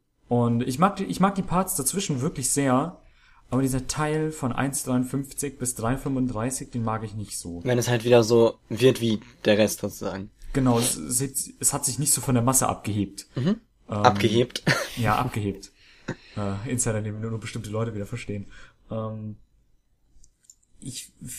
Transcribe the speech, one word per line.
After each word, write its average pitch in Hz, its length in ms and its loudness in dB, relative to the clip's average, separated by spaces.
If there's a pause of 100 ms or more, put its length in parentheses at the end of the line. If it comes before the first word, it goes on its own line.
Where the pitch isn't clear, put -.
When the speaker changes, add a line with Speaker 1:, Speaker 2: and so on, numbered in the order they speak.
(280)
Speaker 1:
Und 120 340 2
ich 127 160 -2
mag 190 180 4
die, 196 80 -2
ich - 160 -2
mag 196 140 4
die 196 80 -2
Parts 190 320 0
dazwischen 147 460 -2
wirklich 131 300 -2
sehr, 139 500 2 (500)
aber 127 120 2
dieser 131 260 0
Teil 156 420 0
von 135 220 -4
eins 135 320 -2
dreiundfünfzig 135 760 -2
bis 123 160 -4
drei 131 220 -2
fünfunddreißig, 131 760 -4
den 117 140 -4
mag 110 180 -4
ich 104 120 -10
nicht 104 240 -10
so. 85 260 -10
Speaker 2:
Wenn 123 140 2
es 120 100 0
halt 120 160 2
wieder 120 180 8
so 113 360 6 (100)
wird 120 320 4
wie 113 200 0 (240)
der 104 140 6
Rest 104 220 4
sozusagen. 98 500 -8 (220)
Speaker 1:
Genau, 127 260 4
es, 120 180 0
es, 120 640 -4
es - 140 0
hat 143 120 -4
sich 120 140 -4
nicht 147 140 2
so - 80 0
von 127 140 0
der 120 100 4
Masse 127 240 4
abgehebt. 101 680 -2
Speaker 2:
Mhm. 143 260 0 (280)
Speaker 1:
Ähm, 107 80 -4
Speaker 2:
Abgehebt. 107 680 2 (340)
Speaker 1:
Ja, 107 200 2
abgehebt. 104 600 -4
<laughs> - 60 -20 (560)
Äh, 101 320 -4
Insider, 110 320 0
den 104 180 -6
nur, 113 100 -6
nur 113 80 -6
bestimmte 107 300 -10
Leute 110 260 -4
wieder 101 120 -6
verstehen. - 440 -8 (400)
Ähm, 110 460 -8 (1400)
ich, - 320 -14 (260)